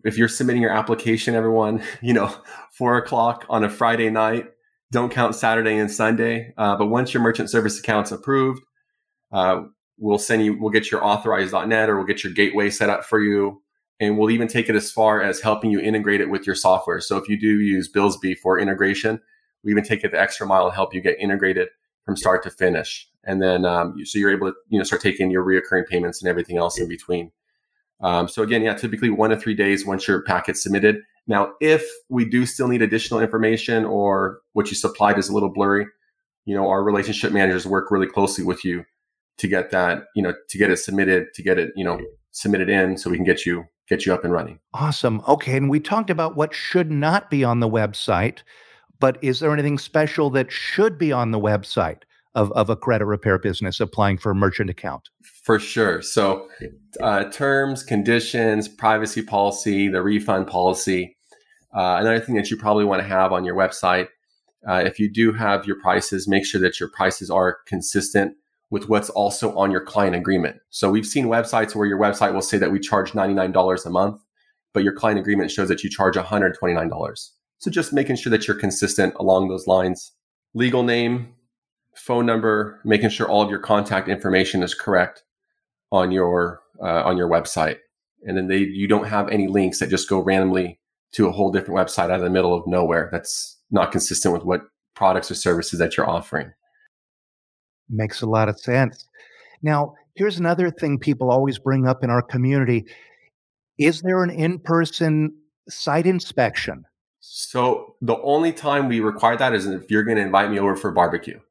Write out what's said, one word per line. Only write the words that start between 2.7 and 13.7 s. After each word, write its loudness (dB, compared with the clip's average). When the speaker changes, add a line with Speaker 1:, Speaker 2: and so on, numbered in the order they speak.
Speaker 1:
four 0
o'clock -2
on 0
a 0
Friday 0
night, 0
don't 0
count 0
Saturday 2
and 0
Sunday. 0
Uh, 0
but 2
once 0
your 2
merchant 0
service 0
account's 0
approved, -2
uh, 2
we'll 0
send 2
you, 2
we'll -2
get 2
your -2
authorized 0
dot -2
net 4
or 2
we'll -2
get -2
your -8
gateway 2
set 0
up -2
for 2
you. 0